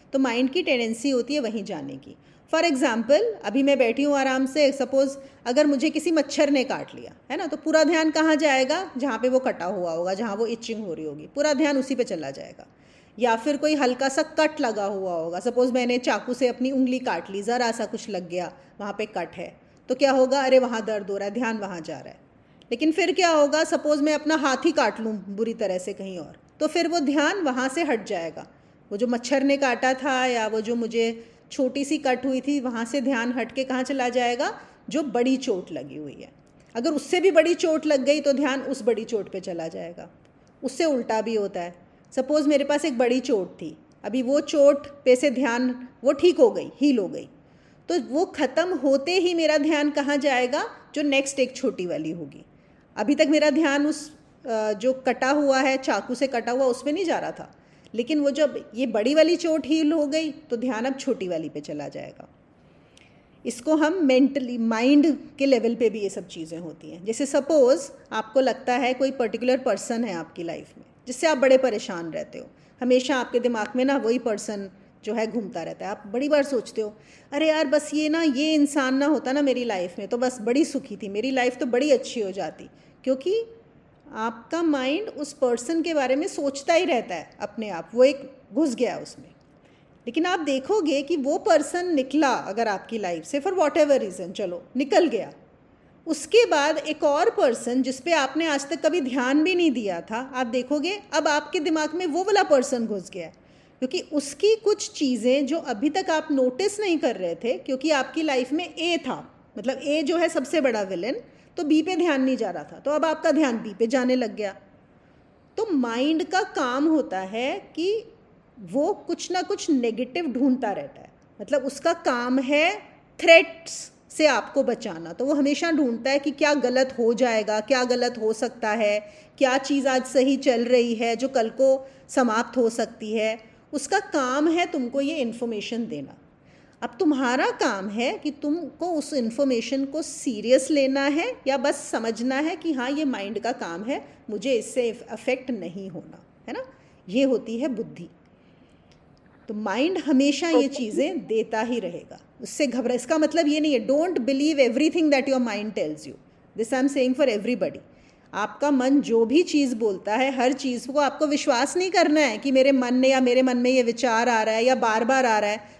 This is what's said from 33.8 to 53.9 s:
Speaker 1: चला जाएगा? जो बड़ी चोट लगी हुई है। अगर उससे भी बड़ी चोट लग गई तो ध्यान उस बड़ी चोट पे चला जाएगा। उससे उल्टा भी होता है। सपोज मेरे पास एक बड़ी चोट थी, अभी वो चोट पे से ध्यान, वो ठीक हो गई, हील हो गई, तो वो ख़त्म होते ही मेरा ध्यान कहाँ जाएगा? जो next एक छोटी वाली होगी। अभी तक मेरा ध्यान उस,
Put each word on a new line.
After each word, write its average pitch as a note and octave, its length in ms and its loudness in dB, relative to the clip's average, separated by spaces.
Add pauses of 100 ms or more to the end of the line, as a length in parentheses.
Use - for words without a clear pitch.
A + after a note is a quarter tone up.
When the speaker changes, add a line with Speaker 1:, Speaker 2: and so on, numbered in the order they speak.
Speaker 1:
चला B3+ 260 -2
जाएगा? B3 520 -2 (280)
जो D4 140 -2
बड़ी B3 340 2
चोट G#3 340 -4
लगी C#3 260 -12
हुई D3 160 -12
है। - 180 -18 (440)
अगर B3 160 -2
उससे D#4 280 -2
भी F#4 120 6
बड़ी E4 220 6
चोट D#4 320 0
लग C#4+ 180 0
गई D4 180 2
तो C#4+ 120 2
ध्यान C4+ 280 0
उस B3 200 -6
बड़ी A3 220 0
चोट A3 280 -6
पे F#3+ 80 -8
चला E3+ 280 -8
जाएगा। F3 420 -12 (540)
उससे C4+ 220 -2
उल्टा A#3 360 0
भी A3+ 140 -4
होता G3 260 -4
है। F3 300 -14 (240)
सपोज C#4 320 0
मेरे C#4+ 160 4
पास C#4+ 220 0
एक C4 120 -2
बड़ी B3+ 220 2
चोट G#3+ 360 -2
थी, D#3 220 -14 (260)
अभी A3+ 180 -4
वो C4+ 180 0
चोट C#4+ 480 4
पे - 280 4
से C#4+ 140 2
ध्यान, B3 580 -2 (160)
वो C4+ 80 4
ठीक E4 260 4
हो A#3+ 140 8
गई, E3+ 200 -6 (100)
हील C4+ 180 4
हो F3+ 80 -2
गई, D3+ 220 -12 (600)
तो E4+ 100 0
वो C4 260 -2
ख़त्म D#4+ 480 -2
होते C4+ 380 2
ही F4+ 220 2
मेरा D#4 240 2
ध्यान D4 320 2
कहाँ C#4+ 280 0
जाएगा? C4 460 0 (320)
जो D4 60 -2
next C#4 380 0
एक B3+ 160 0
छोटी G3 300 -4
वाली D#3+ 260 -4
होगी। E3 340 -12 (520)
अभी A3+ 180 0
तक D#4 140 4
मेरा D4+ 200 4
ध्यान C#4+ 380 2
उस, - 240 -6 (340)